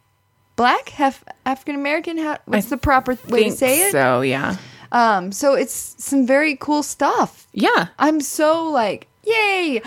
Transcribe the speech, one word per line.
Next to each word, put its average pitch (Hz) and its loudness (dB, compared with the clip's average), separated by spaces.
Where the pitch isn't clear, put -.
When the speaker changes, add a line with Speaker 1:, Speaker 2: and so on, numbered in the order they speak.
Speaker 1:
black, 269 2
half 269 -2
African 269 -6
American. 311 -4
How, 302 -4
what's 208 -2
Speaker 2:
I 240 -14
Speaker 1:
the 277 -2
proper 262 2
way 226 2
to 214 2
Speaker 2:
think - -8
Speaker 1:
say 277 2
it? 403 0
Speaker 2:
so, 127 2
yeah. 135 -2
Speaker 1:
Um, 208 2
so 277 2
it's - -4
some 269 0
very 277 2
cool 294 -2
stuff. - -2
Speaker 2:
Yeah. 233 2
Speaker 1:
I'm 311 0
so, 320 0
like, 226 -2
yay! 381 0